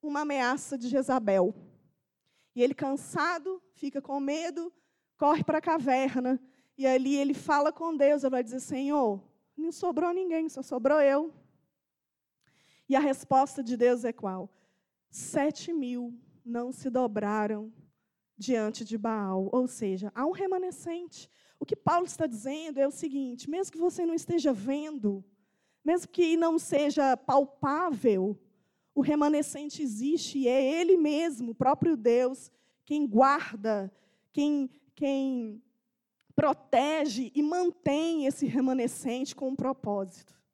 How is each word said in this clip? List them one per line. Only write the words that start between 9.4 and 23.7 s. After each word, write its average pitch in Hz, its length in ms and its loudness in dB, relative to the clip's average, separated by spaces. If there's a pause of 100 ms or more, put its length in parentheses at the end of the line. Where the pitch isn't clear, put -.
não 320 160 -6
sobrou 349 400 -2
ninguém, 339 380 -2
só - 120 -12
sobrou 269 380 2
eu." 285 340 4 (1600)
E 269 80 4
a - 20 6
resposta 269 640 2
de 240 140 -4
Deus 240 260 4
é 240 80 -2
qual? 190 380 -8 (600)
"Sete - 600 -4
mil 247 480 -6 (240)
não 240 300 -6
se - 160 -8
dobraram 214 840 -2 (640)
diante 214 480 -2
de 220 140 -6
Baal." 202 560 -2
Ou 254 140 2
seja, 202 460 -6
há 247 120 -4
um 330 60 0
remanescente. 370 960 -6 (280)
O - 80 -8
que - 120 -4
Paulo 349 280 2
está 320 220 -4
dizendo 269 500 -8
é 277 80 4
o 285 60 0
seguinte, 269 580 -8
mesmo 359 220 -4